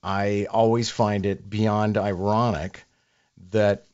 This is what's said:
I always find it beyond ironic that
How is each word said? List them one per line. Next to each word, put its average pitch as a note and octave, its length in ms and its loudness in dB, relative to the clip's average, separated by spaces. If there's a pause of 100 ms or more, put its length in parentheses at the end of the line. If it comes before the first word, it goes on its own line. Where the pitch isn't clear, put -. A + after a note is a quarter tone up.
I G2+ 480 -2
always A2+ 380 2
find G#2 360 0
it G2 240 -4
beyond G#2+ 480 0
ironic G2+ 840 -2 (680)
that G#2 420 2